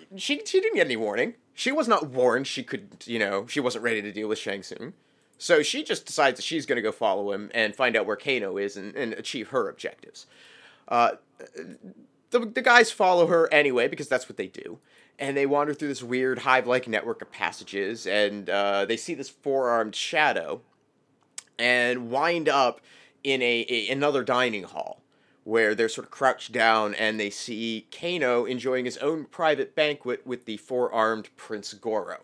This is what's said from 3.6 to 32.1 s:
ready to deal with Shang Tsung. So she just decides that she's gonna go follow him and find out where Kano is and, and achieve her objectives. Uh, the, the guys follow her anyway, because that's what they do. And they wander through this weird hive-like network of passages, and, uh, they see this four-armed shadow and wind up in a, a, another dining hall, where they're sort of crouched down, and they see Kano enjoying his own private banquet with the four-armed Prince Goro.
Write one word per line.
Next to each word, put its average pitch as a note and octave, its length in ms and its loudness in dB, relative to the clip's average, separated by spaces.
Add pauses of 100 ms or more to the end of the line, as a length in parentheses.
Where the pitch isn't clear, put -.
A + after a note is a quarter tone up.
ready A2+ 200 0
to G#2 100 -8
deal G#2+ 160 -4
with G#2+ 100 -2
Shang G2+ 240 -6
Tsung. - 300 -14 (460)
So D#3 240 4
she C4 200 -2
just - 240 -6
decides C#3 300 2
that - 80 -12
she's D#3 220 -4
gonna A#2+ 160 -2
go G#2+ 100 -2
follow G2+ 400 0
him G2+ 220 -8
and A2 200 0
find B2 220 0
out G#2 100 2
where G#2 100 -2
Kano G2+ 420 -4
is G2+ 180 -4
and, G2 180 -12
and A#2+ 200 -4
achieve A2+ 340 -8
her A#2+ 200 -2
objectives. - 580 -14 (640)
Uh, A#2+ 240 4 (1160)
the, A#3+ 100 2
the A#3 220 -4
guys A#3+ 280 8
follow F3+ 380 6
her E3 240 4
anyway, C#3 360 6
because D3 200 -8
that's B2+ 200 0
what - 80 -16
they F#2+ 120 -6
do. - 300 -16 (400)
And C#3 200 -4
they C#3 80 2
wander C#3+ 260 2
through C#3+ 160 -6
this B2 140 -6
weird B2+ 380 -2
hive-like B2+ 460 2
network A2 360 -2
of - 80 -16
passages, G2 760 -6
and, G2+ 440 0
uh, G2+ 340 0
they A2+ 140 -2
see F3 160 -8
this C3+ 160 -10
four-armed A#2+ 640 0
shadow A#2 640 0 (960)
and B2 520 2
wind D#3 380 2
up C3+ 320 2 (420)
in C3+ 200 0
a, A#2+ 260 2
a, A2 200 -2
another C#3 360 0
dining B2 400 0
hall, - 340 -10 (460)
where A2 300 2
they're A2+ 140 2
sort - 180 -8
of - 40 -20
crouched - 420 0
down, A2 420 4
and A2 240 0
they G#2 120 -2
see A2+ 560 -8 (100)
Kano C3+ 480 0
enjoying B2+ 400 -2
his B2 140 -6
own D3+ 280 -4
private D3+ 480 -2
banquet C#3+ 520 -2
with B2 180 -8
the G#2+ 120 -8
four-armed A2+ 800 0
Prince G#2+ 380 -10
Goro. G2 500 -4